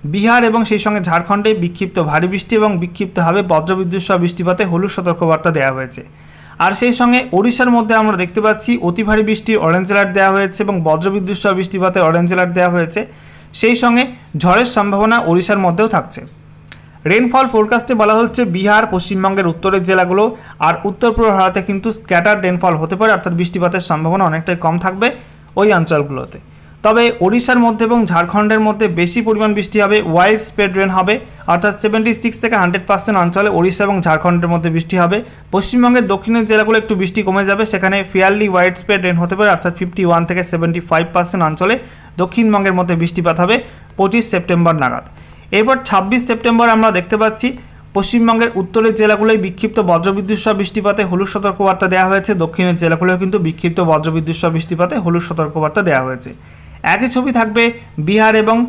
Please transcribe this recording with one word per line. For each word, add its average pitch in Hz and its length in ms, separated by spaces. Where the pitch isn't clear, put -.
বিহার 233 260
এবং 226 100
সেই 208 140
সঙ্গে 208 240
ঝাড়খণ্ডে 202 420
বিক্ষিপ্ত 175 340
ভারী 156 220
বৃষ্টি 196 280
এবং 214 100
বিক্ষিপ্ত 180 340
হবে 180 140
বজ্রবিদ্যুৎ 180 560
সহ 190 140
বৃষ্টিপাতে 175 480
হলুদ 185 260
সতর্কবার্তা 170 600
দেওয়া 135 200
হয়েছে। 131 260
আর 196 160
সেই 240 200
সঙ্গে 247 200
ওড়িশার 247 400
মধ্যে 226 240
আমরা 214 220
দেখতে 180 240
পাচ্ছি 214 240
অতি 175 200
ভারী 214 200
বৃষ্টির 220 380
অরেঞ্জ 180 220
অ্যালার্ট 202 280
দেওয়া 190 200
হয়েছে 196 300
এবং 202 80
বজ্রবিদ্যুৎ 185 560
সহ 202 160
বৃষ্টিপাতে 185 400
অরেঞ্জ 170 220
অ্যালার্ট 180 280
দেওয়া 180 180
হয়েছে। 170 260
সেই 233 220
সঙ্গে 240 200
ঝড়ের 202 340
সম্ভাবনা 202 400
ওড়িশার 185 340
মধ্যেও 185 320
থাকছে। - 240
রেইনফল 254 420
ফোরকাস্টে 233 500
বলা 214 180
হচ্ছে 233 220
বিহার, 208 280
পশ্চিমবঙ্গের 190 580
উত্তরের 190 360
জেলাগুলো 185 360
আর 170 80
উত্তর 220 260
পূর্ব 226 240
ভারতে 185 300
কিন্তু 202 200
স্ক্যাটার্ড 190 460
রেইনফল 180 380
হতে 165 180
পারে 220 160
অর্থাৎ 175 240
বৃষ্টিপাতের 180 500
সম্ভাবনা 165 400
অনেকটাই 165 340
কম 165 100
থাকবে 196 240
ওই 208 80
অঞ্চলগুলোতে। 143 600
তবে 226 200
ওড়িশার 240 400
মধ্যে 226 240
এবং 240 100
ঝাড়খণ্ডের 208 560
মধ্যে 214 200
বেশি 175 260
পরিমাণ 214 320
বৃষ্টি 208 260
হবে, 202 120
ওয়াইড 196 260
স্প্রেড 202 300
রেন 190 200
হবে 190 160
অর্থাৎ 202 300
সেভেন্টি 220 300
সিক্স 233 200
থেকে 226 200
হান্ড্রেড 180 280
পার্সেন্ট 202 320
অঞ্চলে 190 360
ওড়িশা 180 280
এবং 202 180
ঝাড়খণ্ডের 170 500
মধ্যে 165 220
বৃষ্টি 165 260
হবে। 180 160
পশ্চিমবঙ্গের 247 580
দক্ষিণের 220 380
জেলাগুলো 214 320
একটু 220 180
বৃষ্টি 190 260
কমে 196 240
যাবে, 202 220
সেখানে 190 240
ফেয়ারলি 196 400
ওয়াইড 180 280
স্প্রেড 196 260
রেন 175 160
হতে 175 160
পারে 208 160
অর্থাৎ 170 240
ফিফটি 185 300
ওয়ান 170 200
থেকে 180 140
সেভেন্টি 170 280
ফাইভ 165 240
পার্সেন্ট 175 340
অঞ্চলে 180 260
দক্ষিণবঙ্গের 196 580
মধ্যে 180 220
বৃষ্টিপাত 170 420
হবে 208 140
পঁচিশ 202 340
সেপ্টেম্বর 170 500
নাগাদ। 123 220
এরপর 247 180
ছাব্বিশ 202 400
সেপ্টেম্বর 233 460
আমরা 220 140
দেখতে 175 240
পাচ্ছি 220 260
পশ্চিমবঙ্গের 233 540
উত্তরের 220 400
জেলাগুলোয় 214 460
বিক্ষিপ্ত 214 320
বজ্রবিদ্যুৎ 196 540
সহ 220 160
বৃষ্টিপাতে 202 500
হলুদ 190 240
সতর্কবার্তা 196 600
দেওয়া 185 160
হয়েছে, 196 220
দক্ষিণের 170 400
জেলাগুলোয় 175 400
কিন্তু 196 240
বিক্ষিপ্ত 165 320
বজ্রবিদ্যুৎ 160 500
সহ 170 160
বৃষ্টিপাতে 170 380
হলুদ 170 240
সতর্কবার্তা 156 600
দেওয়া 131 180
হয়েছে। 127 260
একই 233 200
ছবি 254 240
থাকবে 226 240
বিহার 220 340
এবং 220 140